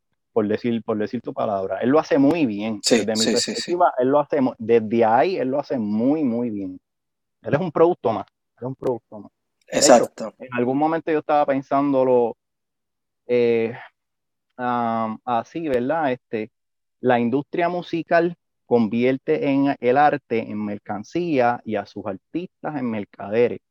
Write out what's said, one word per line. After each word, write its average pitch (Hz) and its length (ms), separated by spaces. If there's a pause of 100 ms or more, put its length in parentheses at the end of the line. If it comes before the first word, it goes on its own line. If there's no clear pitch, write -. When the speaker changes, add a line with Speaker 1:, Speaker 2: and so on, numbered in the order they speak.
(320)
Speaker 1:
por 107 160
decir, 113 360
por 110 160
decir 107 220
tu 135 120
palabra. 98 460
Él 113 100
lo 143 80
hace 156 220
muy 147 260
bien. 107 380
Speaker 2:
Sí, 123 140
Speaker 1:
Desde 107 160
mi 110 40
Speaker 2:
sí, 110 60
sí, 110 140
sí. - 160
Speaker 1:
perspectiva, 175 440
él 127 120
lo 143 100
hace 147 220
mu-, 127 180
desde 113 460
ahí, 147 320
él 131 100
lo 131 120
hace 143 200
muy, 117 440
muy 120 280
bien. 95 280 (600)
Él 113 140
es 147 40
un 180 120
producto 170 400
más, - 160
él - 340
es 120 60
un 131 80
producto 117 460
más. 104 100 (400)
De 131 80
hecho, 131 140
Speaker 2:
Exacto. 113 440
Speaker 1:
en 127 160
algún 123 240
momento 160 340
yo 151 60
estaba 147 300
pensándolo, 135 880 (880)
eh, 117 480 (840)
am, 113 680
así, 123 420
¿verdad? 135 440
Este, 113 400 (480)
la 123 200
industria 143 500
musical 170 640 (300)
convierte 120 840
en 139 300
el 123 180
arte 143 420
en 107 240
mercancía 120 1000
y 107 140
a 101 80
sus 101 200
artistas 156 720
en 127 140
mercaderes. 107 680 (120)